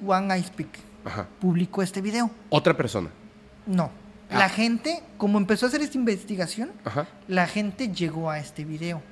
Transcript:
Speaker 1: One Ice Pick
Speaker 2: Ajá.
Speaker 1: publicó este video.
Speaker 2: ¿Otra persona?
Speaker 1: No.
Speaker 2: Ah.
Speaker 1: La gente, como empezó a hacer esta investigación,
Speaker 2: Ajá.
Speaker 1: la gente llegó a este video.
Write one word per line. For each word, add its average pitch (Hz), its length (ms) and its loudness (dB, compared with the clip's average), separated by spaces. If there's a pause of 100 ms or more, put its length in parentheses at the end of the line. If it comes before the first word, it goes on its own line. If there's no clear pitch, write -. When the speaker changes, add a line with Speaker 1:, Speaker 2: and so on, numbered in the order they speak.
Speaker 1:
One 190 340 2
Ice 180 160 -4
Pick 151 120 -8 (380)
Speaker 2:
Ajá. 98 220 -6 (120)
Speaker 1:
publicó 180 420 2
este 190 200 -2
video. 220 280 0 (200)
Speaker 2:
¿Otra 151 260 6
persona? 107 340 -2 (560)
Speaker 1:
No. 180 240 2 (400)
Speaker 2:
Ah. - 100 2
Speaker 1:
La 190 100 6
gente, 233 520 0 (160)
como 208 200 4
empezó 208 280 4
a 254 40 2
hacer 285 120 0
esta 285 160 -2
investigación, 214 760 -2 (120)
Speaker 2:
Ajá. 151 240 -2 (200)
Speaker 1:
la 185 200 2
gente 208 420 -4
llegó 165 400 -2
a 151 100 -4
este 151 260 -10
video. 156 360 -6 (100)